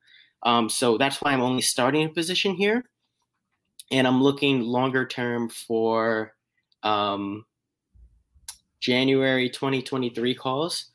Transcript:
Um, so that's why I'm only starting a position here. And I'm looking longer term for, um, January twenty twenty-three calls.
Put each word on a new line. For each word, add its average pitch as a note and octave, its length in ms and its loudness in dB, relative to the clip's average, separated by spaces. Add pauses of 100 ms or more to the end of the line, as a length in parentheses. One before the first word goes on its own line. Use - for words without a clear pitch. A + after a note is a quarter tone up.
(440)
Um, A#2 260 4
so A#2+ 260 2
that's C#3 240 0
why C#3+ 120 0
I'm C3 100 2
only B2+ 200 0
starting C3+ 420 2
a D#3 40 -2
position F3 460 -2
here. G#3 300 0 (1080)
And C3 160 4
I'm B2+ 160 4
looking C#3 400 2
longer B2+ 420 0
term A#2+ 460 -4
for, A2+ 840 -2 (500)
um, G#2 640 -2 (1300)
January C3 720 2
twenty C3 320 -2
twenty-three B2 540 -2
calls. C#3 580 -4